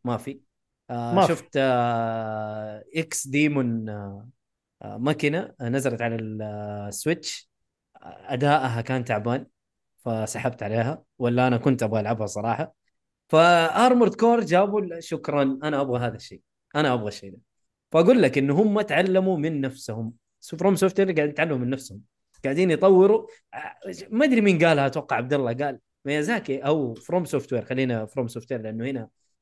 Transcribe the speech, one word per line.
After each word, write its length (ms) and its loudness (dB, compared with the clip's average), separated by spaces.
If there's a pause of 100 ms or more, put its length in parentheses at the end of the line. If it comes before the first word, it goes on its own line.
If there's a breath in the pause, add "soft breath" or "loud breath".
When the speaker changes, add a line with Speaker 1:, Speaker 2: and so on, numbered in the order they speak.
Speaker 1:
ما 140 -2
في. 220 -10 (500)
آه، 240 -4
Speaker 2:
ما 80 6
في. 60 6
Speaker 1:
شفت، 300 -2
آه، 1300 -2 (120)
إكس 320 -6
ديمون، 600 0
آه، 400 -12 (520)
آه، 160 -12
ماكينة، 640 -2
آه، 80 -6
نزلت 320 -4
على 140 -4
ال-، 260 -8
آه، 460 -10
السويتش. 600 -6 (480)
آه، 360 -14
أداءها 480 0
كان 220 -4
تعبان، 420 -2 (520)
فسحبت 680 -6
عليها. 400 -2 (160)
ولا 280 2
أنا 100 2
كنت 260 0
أبغى 160 0
ألعبها 260 -4
صراحة. 500 -4 (520)
فأرمورد 880 4
كور 260 4
جابوا 400 2
ال-، 220 -8
شكرًا، 600 -2
أنا 180 -2
أبغى 180 -2
هذا 160 -4
الشيء. 260 -18 (340)
أنا 180 2
أبغى 140 -2
الشيء 240 -12
ده. 60 -20 (540)
فأقول 300 6
لك 160 4
إنه 240 2
هم 200 2
تعلموا 560 2
من 240 -2
نفسهم. 520 -8 (260)
سو-، 180 -14
فروم 180 4
سوفت 240 2
وير 120 2
قاعدين 180 2
يتعلموا 280 -2
من 120 -2
نفسهم. 320 -8 (420)
قاعدين 280 2
يطوروا. 560 6 (260 loud breath)
آه، 220 -12 (340)
ما 160 2
أدري 160 4
مين 240 4
قالها، 220 4
أتوقع 300 -4
عبد 160 -2
الله 200 0
قال 260 -6 (260)
ميازاكي 540 -2
أو 340 -2
فروم 320 -4
سوفت 280 -4
وير. 120 -2
خلينا 400 -2
فروم 220 -6
سوفت 240 -10
وير، 100 -6
لأنه 240 -8
هنا 240 -8 (320)